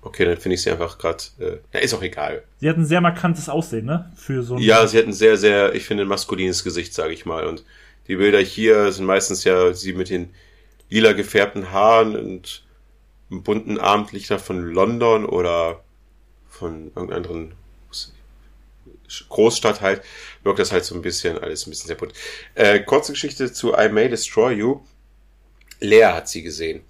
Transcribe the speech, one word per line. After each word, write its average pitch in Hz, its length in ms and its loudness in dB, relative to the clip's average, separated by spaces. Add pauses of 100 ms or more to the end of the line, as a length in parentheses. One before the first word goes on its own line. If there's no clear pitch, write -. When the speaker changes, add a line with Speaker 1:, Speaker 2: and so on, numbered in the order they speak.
Speaker 1:
Okay, 92 200 -2
dann 87 120 0
finde 90 180 -2
ich - 80 -6
sie 90 60 -2
einfach 85 280 -6
grad, - 420 -6
äh, 87 180 -8 (140)
na, - 80 -4
ist 120 140 -2
auch 95 80 -8
egal. 76 420 -8 (160)
Speaker 2:
Sie 151 100 -2
hat 160 60 0
ein 165 100 0
sehr 165 140 2
markantes 170 480 0
Aussehen, 139 380 -6
ne? 170 320 -6
Für 131 260 -6
so 120 120 -6
ein 120 60 -2
Speaker 1:
Ja, 110 240 8
sie 104 120 2
hat 113 80 6
ein 107 80 -6
sehr, 107 240 6
sehr, 101 380 4
ich - 100 -8
finde, 101 180 -2
ein 98 60 -4
maskulines 92 540 -4
Gesicht, 87 300 -6
sag 80 180 -6
ich - 140 -12
mal. 80 200 -6
Und 80 180 -8 (440)
die 95 100 -6
Bilder 101 220 4
hier 104 520 4
sind 95 140 -6
meistens 98 400 0
ja 90 280 4
sie 92 200 -8
mit 92 160 -6
den 87 240 -6 (560)
lila 110 240 4
gefärbten 98 580 -2
Haaren 110 460 4
und 95 460 -12 (680)
bunten 104 500 -4
Abendlichter 101 600 0
von 90 280 -8
London 110 580 2
oder 85 580 -2 (680)
von 80 460 -14
irgendeinem 92 200 -10
anderen 85 380 -10 (1800)
Großstadt 113 500 2
halt, 98 220 0 (420)
wirkt 101 160 0
das 95 120 0
halt 90 120 0
so 87 120 -10
ein 85 60 -8
bisschen, 85 360 -6
alles 80 280 -10
ein 80 40 -18
bisschen - 180 -16
sehr 82 80 -10
bunt. - 180 -12 (420)
Äh, 101 260 4
kurze 135 320 0
Geschichte 135 400 -6
zu - 200 -2
I 107 160 4
May 107 200 2
Destroy 117 440 0
You. 117 280 -2 (1000)
Lea 107 220 8
hat 85 240 0
sie 85 120 -10
gesehen. 80 480 -10